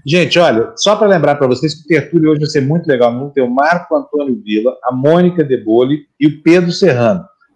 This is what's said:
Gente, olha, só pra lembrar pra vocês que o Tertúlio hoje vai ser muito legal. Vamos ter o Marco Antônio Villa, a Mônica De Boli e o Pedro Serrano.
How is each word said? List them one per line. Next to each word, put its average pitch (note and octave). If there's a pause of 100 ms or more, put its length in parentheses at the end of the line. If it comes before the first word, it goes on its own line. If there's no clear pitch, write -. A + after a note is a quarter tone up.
Gente, E3
olha, A#2+
só G#3
pra G#3+
lembrar D3
pra C#3+
vocês C#3
que -
o -
Tertúlio D#3
hoje D3+
vai D3
ser D3
muito D3+
legal. B2
Vamos C#3
ter C#3
o B2
Marco D#3+
Antônio C#3
Villa, G#2+ (100)
a B2+
Mônica E3
De C3
Boli B2 (120)
e D3
o D3+
Pedro F3
Serrano. A#2+ (300)